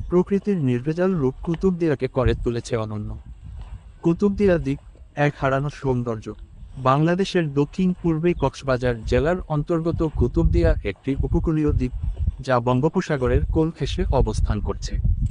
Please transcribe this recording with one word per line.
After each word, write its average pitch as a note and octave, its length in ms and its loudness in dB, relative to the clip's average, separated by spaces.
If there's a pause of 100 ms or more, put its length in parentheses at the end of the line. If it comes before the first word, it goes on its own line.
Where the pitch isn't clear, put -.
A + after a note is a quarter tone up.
প্রকৃতির F#3+ 560 0
নির্ভেজাল D3 500 0
রূপ C3 280 0
কুতুবদিয়াকে E3 680 0
করে A#2 260 2
তুলেছে A#2+ 420 -4
অনন্য। G#2+ 340 -6 (920)
কুতুবদিয়া G3 560 2
দ্বীপ, C#3 220 -4 (360)
এক D3 240 2
হারানো C#3 300 0 (100)
সৌন্দর্য। A#2+ 460 -2 (600)
বাংলাদেশের E3+ 560 2 (140)
দক্ষিণ F3+ 300 2 (140)
পূর্বে E3 280 2 (120)
কক্সবাজার B2+ 540 0 (140)
জেলার C#3+ 280 2 (100)
অন্তর্গত D#3+ 520 -2 (180)
কুতুবদিয়া E3 520 4 (140)
একটি G2+ 260 -6 (160)
উপকূলীয় D#3 460 2
দ্বীপ, B2+ 200 0 (480)
যা C3 160 0 (100)
বঙ্গোপসাগরের C3 760 2
কোল D#3+ 240 0 (100)
ঘেঁষে C#3+ 240 -2 (180)
অবস্থান A2 400 2
করছে। - 340 -4 (360)